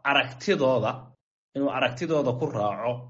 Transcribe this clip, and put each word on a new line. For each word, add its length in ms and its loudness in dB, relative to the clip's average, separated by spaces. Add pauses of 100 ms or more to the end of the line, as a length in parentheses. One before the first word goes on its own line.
aragtidooda, 880 2 (640)
inuu 140 0
aragtidooda 600 0
ku 140 -2
raaco, 460 -2 (180)